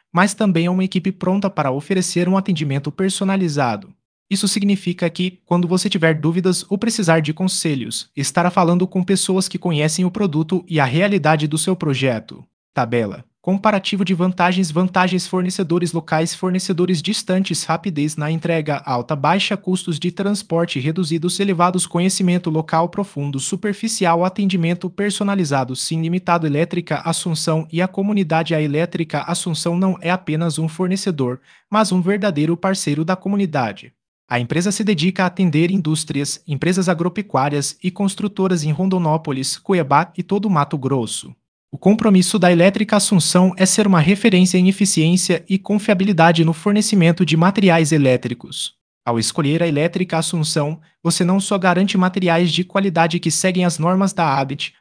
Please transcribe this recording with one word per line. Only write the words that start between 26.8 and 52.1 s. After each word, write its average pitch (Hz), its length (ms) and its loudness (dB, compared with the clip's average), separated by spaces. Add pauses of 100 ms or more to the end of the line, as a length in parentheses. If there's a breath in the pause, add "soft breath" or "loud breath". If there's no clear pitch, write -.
Assunção 160 720 -2
e 165 100 -2
a 185 60 0
comunidade. 185 640 -2
A 156 80 0
Elétrica 156 600 -2
Assunção 170 540 -4
não 185 260 0
é 170 100 -2
apenas 165 480 -2
um 160 80 -2
fornecedor, 160 720 -2 (320 soft breath)
mas 214 200 2
um 185 100 2
verdadeiro 170 540 0
parceiro 170 480 -2
da 180 120 -2
comunidade. 156 760 -4 (380)
A 123 100 0
empresa 165 320 0
se 208 120 -4
dedica 190 400 0
a 180 40 2
atender 175 440 2
indústrias, 156 760 -2
empresas 175 400 -2
agropecuárias 160 920 -2
e 185 80 -4
construtoras 190 760 -2
em 156 80 0
Rondonópolis, 156 840 -2
Cuiabá 156 580 2
e 180 60 -6
todo 196 240 -2
o 214 60 0
Mato 147 260 0
Grosso. 127 560 -4 (380)
O 147 60 -12
compromisso 208 600 4
da 180 120 6
Elétrica 196 460 4
Assunção 185 580 2
é 190 80 0
ser 208 220 4
uma 185 140 4
referência 185 580 4
em 180 120 4
eficiência 180 800 2
e 190 120 0
confiabilidade 185 840 4
no 160 80 2
fornecimento 190 720 2
de 160 140 2
materiais 170 540 4
elétricos. 127 800 0 (320)
Ao 117 140 0
escolher 147 420 0
a 170 60 2
Elétrica 170 500 -2
Assunção, 156 600 -2 (240 soft breath)
você 170 200 0
não 185 160 2
só 196 200 -2
garante 185 360 2
materiais 180 560 2